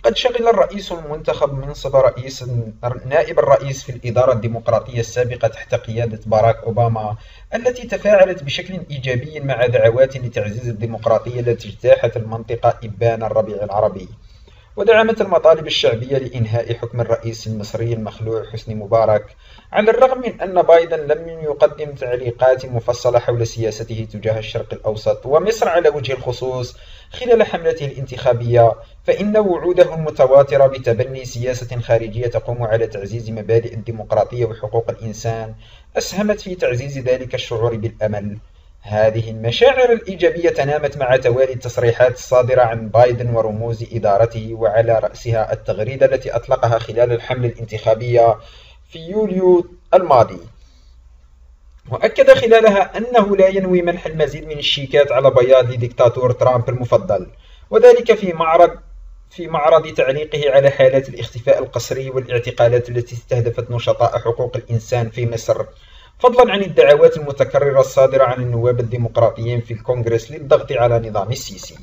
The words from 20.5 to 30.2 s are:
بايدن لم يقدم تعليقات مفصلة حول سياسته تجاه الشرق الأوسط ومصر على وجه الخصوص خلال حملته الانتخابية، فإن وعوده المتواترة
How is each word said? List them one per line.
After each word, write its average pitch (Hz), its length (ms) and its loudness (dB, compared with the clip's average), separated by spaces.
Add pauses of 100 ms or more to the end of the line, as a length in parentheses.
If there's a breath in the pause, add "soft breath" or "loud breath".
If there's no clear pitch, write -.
بايدن 165 380 4
لم 160 440 -6
يقدم 147 480 -2
تعليقات 127 720 -2
مفصلة 120 540 -2
حول 117 280 -2
سياسته 110 680 -8
تجاه 110 260 -4
الشرق 110 340 -10
الأوسط 107 520 -4
ومصر 185 440 0
على 165 200 2
وجه 135 240 -4
الخصوص 127 640 -8 (340 soft breath)
خلال 233 320 2
حملته 165 420 -4
الانتخابية، 120 880 2 (300 loud breath)
فإن 208 340 0
وعوده 175 580 2
المتواترة 139 720 4